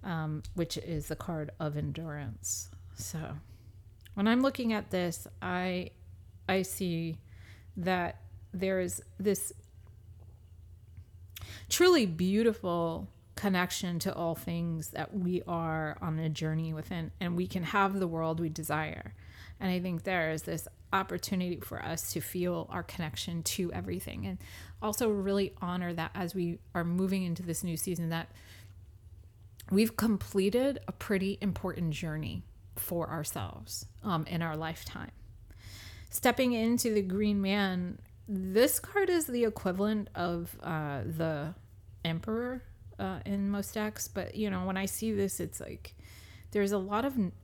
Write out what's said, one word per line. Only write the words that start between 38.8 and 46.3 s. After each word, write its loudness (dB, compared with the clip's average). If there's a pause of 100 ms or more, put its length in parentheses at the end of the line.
is 4
the 2
equivalent 2
of, -2
uh, -2
the -2 (500)
Emperor, -2 (360)
uh, -2
in 2
most -2
decks, -2
but, -4
you 0
know, 0
when 0
I 0
see 0
this, 2
it's -4
like, -12 (580)